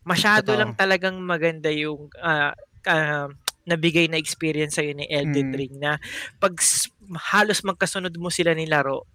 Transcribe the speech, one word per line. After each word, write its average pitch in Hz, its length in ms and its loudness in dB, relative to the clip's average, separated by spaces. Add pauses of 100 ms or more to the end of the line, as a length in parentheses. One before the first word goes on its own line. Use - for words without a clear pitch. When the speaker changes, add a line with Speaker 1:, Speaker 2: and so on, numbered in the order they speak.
Speaker 1:
Masyado 196 480 2
Speaker 2:
Totoo. 214 80 2
Speaker 1:
lang 208 160 0
talagang 190 460 0
maganda 165 500 0
yung, 151 380 -4 (100)
ah, 151 380 0 (300)
ah, 151 420 0 (380)
nabigay 170 420 2
na 160 100 -2
experience 156 600 -2
sa'yo 147 180 -2
ni 143 140 -8
Elden 143 420 0
Speaker 2:
Mm. 135 60 -6
Speaker 1:
Ring 135 200 -6
na 147 220 -2 (380)
pag 190 200 2
s-, - 300 2 (400)
halos 208 340 4
magkasunod 185 540 -4
mo 170 160 -6
sila 165 240 2
nilaro 151 480 0 (120)